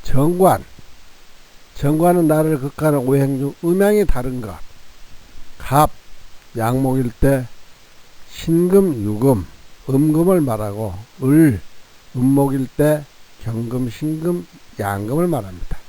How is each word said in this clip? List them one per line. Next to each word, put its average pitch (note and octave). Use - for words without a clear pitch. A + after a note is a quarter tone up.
정관. D#3+
정관은 E3
나를 D#3
극하는 C#3+
오행 C3+
중 C#3
음양이 G3
다른 B2+
것. F#2+
갑, D3
양목일 B2+
때 C3+
신금, F3
유금, G#2+
음금을 D#3
말하고, G#2+
을, C#3
음목일 C3+
때 D3+
경금, A#2
신금, D#3+
양금을 G#2+
말합니다. G2